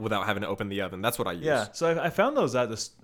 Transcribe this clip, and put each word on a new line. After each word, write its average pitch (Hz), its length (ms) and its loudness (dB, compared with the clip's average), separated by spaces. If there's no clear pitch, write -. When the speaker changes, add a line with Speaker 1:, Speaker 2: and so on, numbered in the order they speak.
Speaker 1:
without 107 260 0
having 101 160 0
to 107 60 -2
open 101 200 -2
the 98 140 -2
oven. 92 180 -4
That's 117 160 0
what 110 120 -2
I 90 40 -2
use. 87 120 -6
Speaker 2:
Yeah, 131 280 2
so 165 240 2
I, 160 100 0
I 165 40 0
found 262 260 2
those 147 200 2
at 123 120 4
the 107 60 -6
s-, - 160 -8